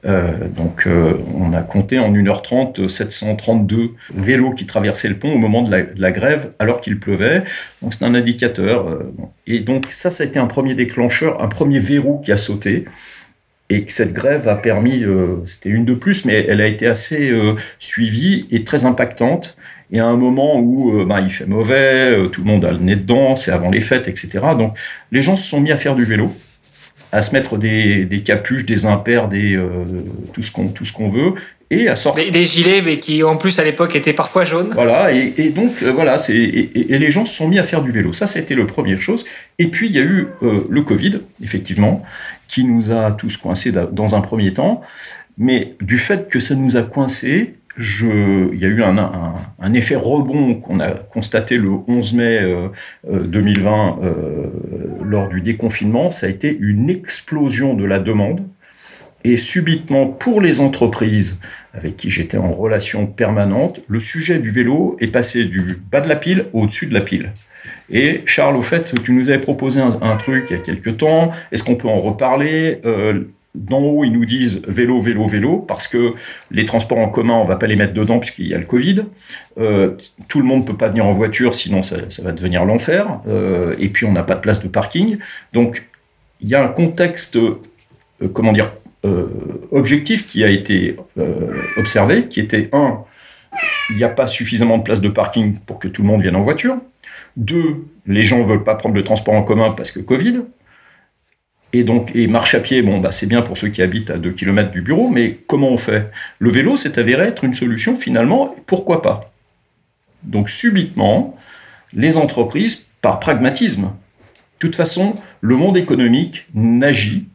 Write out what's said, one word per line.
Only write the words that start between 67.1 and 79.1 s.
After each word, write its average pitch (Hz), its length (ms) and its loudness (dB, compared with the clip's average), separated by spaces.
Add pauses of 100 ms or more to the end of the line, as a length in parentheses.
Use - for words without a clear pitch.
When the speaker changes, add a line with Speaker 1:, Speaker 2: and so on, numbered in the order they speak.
Speaker 1:
Et 147 380 0
Charles, 139 300 2
au 123 60 0
fait, 165 300 -2 (100)
tu 123 100 0
nous 127 180 4
avais 135 80 4
proposé 135 420 -2
un, 120 220 2
un 110 140 2
truc 127 340 -2
il 90 60 -4
y 85 40 -6
a - 20 -12
quelque - 280 -6
temps. 156 400 2 (220)
Est-ce - 100 0
qu'on - 140 2
peut 139 120 -4
en 107 120 2
reparler ? 139 840 0
Euh, 104 440 0 (260)
d'en 131 260 -2
haut, 147 220 2
ils 233 100 2
nous 233 120 2
disent « 117 420 0
vélo, 120 320 2
vélo, 107 280 0
vélo », 107 320 0 (100)
parce - 180 -2
que 120 280 0 (360)
les - 140 0
transports 113 340 0
en 110 120 2
commun, 117 240 0
on 113 100 4
va - 120 0
pas 113 100 -2
les 107 100 0
mettre 101 160 2
dedans 110 260 0
puisqu'il - 300 -4
y 85 60 -4
a 87 40 -4
le 87 60 -6
covid. 180 400 0 (540)